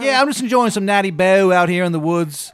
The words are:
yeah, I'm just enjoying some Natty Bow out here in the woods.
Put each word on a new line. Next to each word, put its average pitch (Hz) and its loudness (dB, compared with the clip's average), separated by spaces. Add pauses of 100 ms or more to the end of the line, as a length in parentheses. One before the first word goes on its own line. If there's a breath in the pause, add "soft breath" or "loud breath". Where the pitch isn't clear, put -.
yeah, 262 0
I'm 277 2
just 285 -4
enjoying 247 0
some 196 -4
Natty 196 0
Bow 185 2
out 180 2
here 180 -2
in 180 -2
the 165 -2
woods. 160 -4